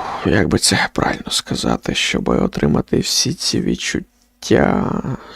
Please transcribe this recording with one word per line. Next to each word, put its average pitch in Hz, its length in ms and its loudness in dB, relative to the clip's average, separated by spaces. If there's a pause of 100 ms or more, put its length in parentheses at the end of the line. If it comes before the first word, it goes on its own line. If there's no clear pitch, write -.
(260)
як 98 220 4
би - 100 2
це - 360 2
правильно - 380 -2
сказати, - 640 -2
щоби - 420 0
отримати - 640 2
всі - 340 0
ці - 280 -2
відчуття. - 1400 0 (340)